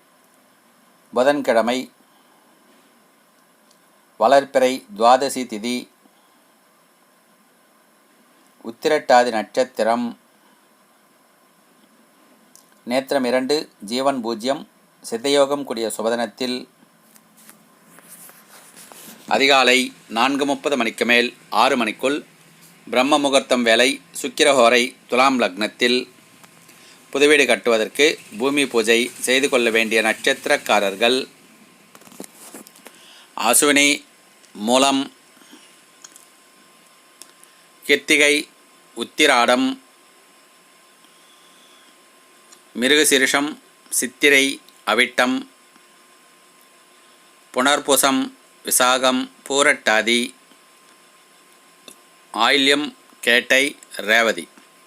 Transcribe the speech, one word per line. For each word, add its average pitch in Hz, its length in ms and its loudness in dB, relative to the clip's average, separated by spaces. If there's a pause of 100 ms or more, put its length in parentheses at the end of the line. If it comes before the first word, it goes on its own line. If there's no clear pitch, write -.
(1200)
புதன்கிழமை, 127 600 0 (2500)
வளர்பிறை 131 500 2 (240)
துவாதசி 127 560 2
திதி, 117 240 -6 (3000)
உத்திரட்டாதி 127 680 2
நட்சத்திரம், 117 680 -2 (2750)
நேத்திரம் 131 400 -2
இரண்டு, 131 240 0 (360)
ஜீவன் 135 340 -2
பூஜ்ஜியம், 123 380 -6 (440)
சித்தயோகம் 139 580 0
கூடிய 113 200 -6 (100)
சுபதினத்தில் 117 600 -6 (2750)
அதிகாலை 127 420 4 (400)
நான்கு 135 340 0
முப்பது 143 300 -4
மணிக்கு 113 300 -4
மேல் 120 180 2 (340)
ஆறு 135 180 2
மணிக்குள் 131 360 -4 (760)
பிரம்ம 135 320 2
முகூர்த்தம் 131 440 0
வேலை, 117 180 4 (340)
சுக்கிரஹோரை, 127 600 2 (300)
துலாம் 127 320 2
லக்னத்தில். 107 560 -2 (1120)
புதுவீடு 143 380 2
கட்டுவதற்கு 113 560 0 (320)
பூமி 139 340 -2
பூஜை 117 260 2 (280)
செய்து 131 260 0
கொள்ள 120 240 0
வேண்டிய 110 320 0
நட்சத்திரக்காரர்கள் 117 1120 -2 (2250)
அசுவினி, 143 380 4 (800)
மூலம், 135 340 2 (2750)
கிருத்திகை, 143 480 0 (720)
உத்திராடம், 131 640 2 (3250)
மிருகசீரிஷம், 143 680 2 (500)
சித்திரை, 139 440 2 (480)
அவிட்டம், 123 460 0 (2250)
புனர்பூசம், 135 680 0 (420)
விசாகம், 127 560 0 (260)
பூரட்டாதி, 120 720 0 (2250)
ஆயில்யம், 139 380 2 (420)
கேட்டை, 120 340 2 (480)
ரேவதி 107 360 0 (420)